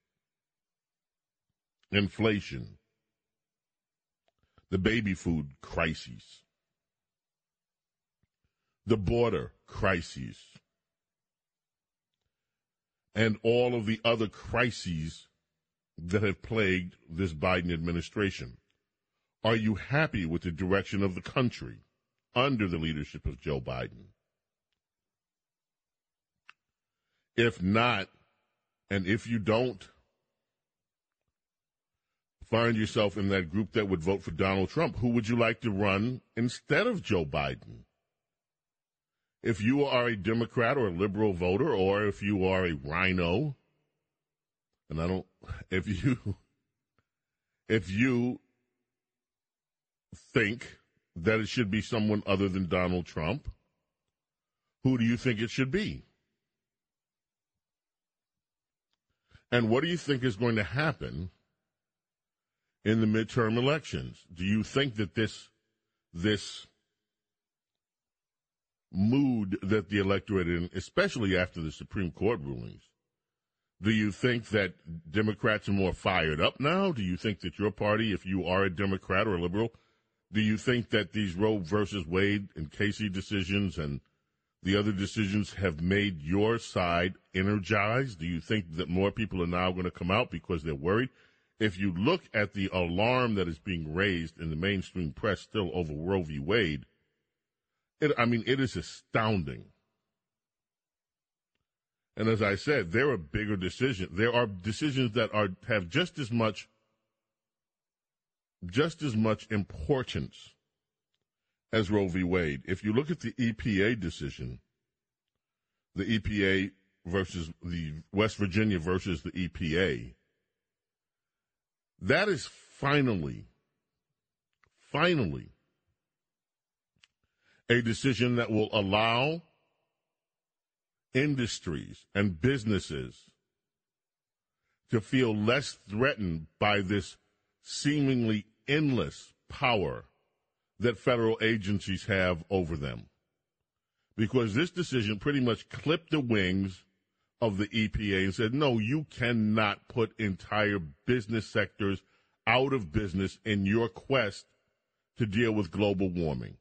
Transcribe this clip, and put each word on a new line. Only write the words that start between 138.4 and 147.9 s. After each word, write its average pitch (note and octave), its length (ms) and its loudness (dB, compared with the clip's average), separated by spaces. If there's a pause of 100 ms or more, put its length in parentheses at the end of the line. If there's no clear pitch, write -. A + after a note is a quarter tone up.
endless C3+ 640 0 (160)
power F2+ 560 -2 (760)
that G2+ 180 0
federal A#2 440 2
agencies G2+ 640 0
have F#2 440 2
over F2 280 0
them. B1 280 -8 (1080)
Because A2+ 380 2
this D#3+ 180 2
decision A2 480 -2
pretty C#3+ 200 0
much A#2 300 0
clipped - 420 -2
the D#3 80 2
wings G2 640 0 (580)
of G#2 160 0
the G#2 140 0
E A2 160 2
P G#2 280 0